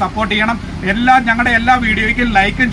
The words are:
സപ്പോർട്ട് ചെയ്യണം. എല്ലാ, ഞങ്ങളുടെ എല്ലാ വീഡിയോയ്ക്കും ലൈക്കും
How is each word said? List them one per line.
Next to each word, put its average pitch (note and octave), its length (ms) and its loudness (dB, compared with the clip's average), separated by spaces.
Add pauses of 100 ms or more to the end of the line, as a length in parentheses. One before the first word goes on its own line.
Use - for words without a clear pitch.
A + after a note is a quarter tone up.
സപ്പോർട്ട് G3+ 320 -4
ചെയ്യണം. A3 240 -2 (340)
എല്ലാ, B3 220 4 (140)
ഞങ്ങളുടെ A#3+ 320 0
എല്ലാ B3+ 160 2 (100)
വീഡിയോയ്ക്കും A3 520 0
ലൈക്കും G#3+ 340 0